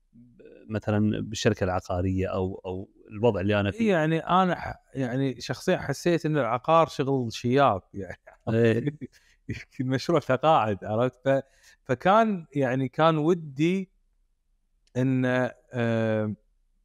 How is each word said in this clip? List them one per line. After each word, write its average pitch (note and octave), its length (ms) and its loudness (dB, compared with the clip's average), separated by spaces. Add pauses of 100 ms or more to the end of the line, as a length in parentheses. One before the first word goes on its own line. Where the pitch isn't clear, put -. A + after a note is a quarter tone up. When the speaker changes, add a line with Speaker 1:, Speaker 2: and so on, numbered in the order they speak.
(680)
Speaker 1:
مثلا G#2+ 520 0
بالشركة G#2+ 420 -2
العقارية F#2 640 -2
أو، F#2+ 380 -4
أو F#2+ 240 -10 (220)
الوضع G#2 300 0
اللي G#2 180 0
أنا G2+ 120 0
فيه؟ A3+ 200 0
Speaker 2:
يعني D#3+ 280 2
أنا F3+ 360 0
ح-، - 200 -12 (180)
يعني C3 480 -4
شخصيا E3 360 -2
حسيت E3 480 -2
إن D#3 120 0
العقار C#3+ 500 2
شغل B2+ 460 -4
شياب B2 480 2 (120)
يعني. F#2+ 240 -12 (320)
Speaker 1:
إيه. A#2 460 2 (520)
Speaker 2:
<laughs> - 320 -12
المشروع C3 400 0
تقاعد، B2+ 640 2
عرفت؟ A#2 460 -2
ف-، C3+ 120 2 (420)
فكان F#3+ 600 2 (100)
يعني C3 320 0
كان D#3+ 300 2
ودي E3 720 0 (1080)
إن، B2+ 520 0 (240)
آه، A2+ 600 0 (500)